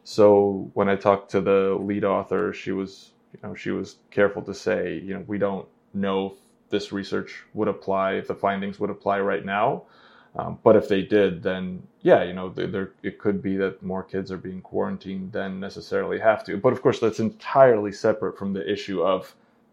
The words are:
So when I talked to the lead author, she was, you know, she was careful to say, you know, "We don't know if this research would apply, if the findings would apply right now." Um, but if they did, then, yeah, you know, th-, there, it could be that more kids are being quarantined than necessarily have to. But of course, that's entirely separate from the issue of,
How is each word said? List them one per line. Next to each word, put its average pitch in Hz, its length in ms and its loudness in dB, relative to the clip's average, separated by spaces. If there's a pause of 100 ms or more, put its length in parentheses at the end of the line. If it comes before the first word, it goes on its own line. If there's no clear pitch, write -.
So 101 720 4
when 101 160 2
I 98 80 2
talked 98 340 2
to 101 80 2
the 98 400 2
lead 101 240 -4
author, 95 480 0
she 98 220 -8
was, 95 380 -8 (220)
you - 80 -20
know, 98 140 -14
she - 160 -8
was 95 240 -6 (140)
careful 101 320 2
to 98 120 -10
say, 92 480 -4
you 95 120 -10
know, 92 140 -10
"We 104 100 -6
don't 98 300 -4 (260)
know 98 400 -2
if - 0 - (380)
this 101 200 -2
research 98 520 -6 (100)
would 107 140 -2
apply, 95 460 -2
if 98 140 -4
the 101 60 -4
findings 98 460 -2
would 101 100 -2
apply 101 300 -2
right 98 260 -2
now." 110 380 0 (500)
Um, 85 300 -6
but 110 140 8
if - 100 2
they 98 140 2
did, 95 420 2
then, 92 400 -6 (160)
yeah, 156 240 6
you 90 80 -4
know, 92 180 -6
th-, 92 220 -6
there, 95 220 -4 (100)
it 98 160 -8
could 98 220 0
be 95 160 -2
that 95 260 -4
more 92 180 -6
kids 95 300 -8
are 92 60 -8
being 92 240 -12
quarantined 95 720 -6
than 95 260 -6
necessarily 95 600 -4
have 107 260 2
to. 98 100 -6
But 110 160 2
of - 100 -2
course, - 200 2
that's 110 180 2
entirely 110 720 4
separate 98 460 -2
from 98 160 -6
the 95 180 -4
issue 98 320 -4
of, 92 320 0 (380)